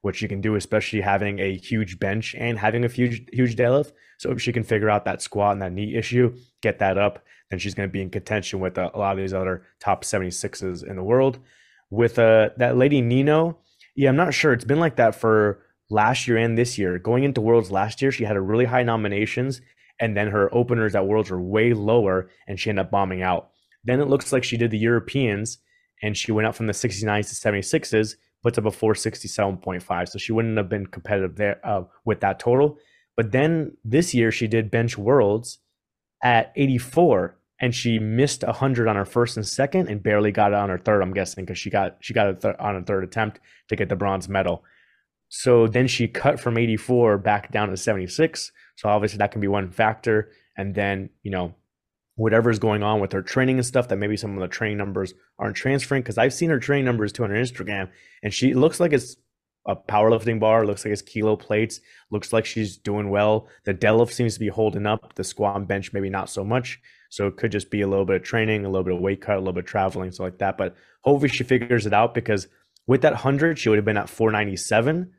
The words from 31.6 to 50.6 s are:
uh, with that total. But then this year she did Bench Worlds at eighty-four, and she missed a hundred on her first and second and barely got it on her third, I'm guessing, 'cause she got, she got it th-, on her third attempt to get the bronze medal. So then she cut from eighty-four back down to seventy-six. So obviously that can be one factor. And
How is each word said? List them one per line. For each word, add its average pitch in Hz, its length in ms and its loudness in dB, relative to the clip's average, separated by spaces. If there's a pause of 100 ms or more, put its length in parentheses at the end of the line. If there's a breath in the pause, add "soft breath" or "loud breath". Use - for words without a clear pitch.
uh, 101 200 -2 (220 soft breath)
with 107 160 -2
that 98 180 0
total. 139 400 2 (360 soft breath)
But 110 160 -2
then 151 540 0
this 135 300 2
year 113 160 4
she 113 160 -2
did 107 240 0
Bench 117 260 0
Worlds 113 600 2 (640)
at 117 320 4
eighty-four, 131 800 2 (220)
and 123 140 0
she 113 260 0
missed 113 440 0
a - 80 0
hundred 127 360 0
on 107 80 2
her 98 100 0
first 120 320 0
and 107 100 -6
second 143 400 0
and 104 140 -6
barely 104 300 2
got 104 200 4
it 101 60 2
on 101 120 0
her 90 100 -2
third, 104 220 2
I'm 92 120 -2
guessing, 95 320 -4
'cause 90 140 -10
she 98 100 -8
got, 98 320 -2
she - 120 -10
got 107 140 4
it 95 140 -2
th-, 107 180 -2
on 104 140 -4
her 92 80 -6
third 95 220 -2
attempt 104 360 -4 (300 soft breath)
to 110 60 -4
get 98 120 -2
the 98 80 -2
bronze 95 320 -2
medal. 95 380 -2 (640 soft breath)
So 117 380 4
then 123 200 2
she 117 200 0
cut - 320 0
from 117 180 -2
eighty-four 113 640 2
back 104 320 -2
down 104 180 0
to 95 80 -4
seventy-six. 107 760 -2 (240 soft breath)
So 107 140 -2
obviously 104 300 2
that 101 120 0
can 107 100 -6
be 98 60 0
one 98 240 0
factor. 110 600 0 (260 soft breath)
And 98 160 -6